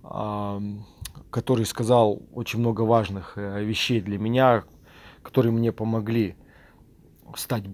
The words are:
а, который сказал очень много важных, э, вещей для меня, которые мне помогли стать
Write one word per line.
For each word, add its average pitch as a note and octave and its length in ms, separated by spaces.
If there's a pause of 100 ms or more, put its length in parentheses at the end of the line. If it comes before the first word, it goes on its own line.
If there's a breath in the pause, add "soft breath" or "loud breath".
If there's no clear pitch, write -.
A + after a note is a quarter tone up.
а, G#2 580 (680 loud breath)
который A#2 340
сказал A2+ 560 (100)
очень A2+ 280
много A#2 220
важных, G#2 580
э, G2+ 240
вещей A2 380
для G2 180
меня, A#2+ 460 (600 loud breath)
которые A#2 260
мне A2+ 200
помогли A2 640 (1000 soft breath)
стать A2 280 (100)